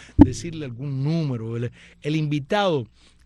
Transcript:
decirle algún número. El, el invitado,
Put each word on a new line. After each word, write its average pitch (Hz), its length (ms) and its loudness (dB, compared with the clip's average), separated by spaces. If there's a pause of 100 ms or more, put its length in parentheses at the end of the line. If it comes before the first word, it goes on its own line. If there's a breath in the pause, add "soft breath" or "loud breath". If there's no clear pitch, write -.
(180 loud breath)
decirle 156 480 4
algún 135 380 -6
número. 135 520 -2
El, 117 160 -4 (300 loud breath)
el 151 140 -2
invitado, 151 720 0 (380 soft breath)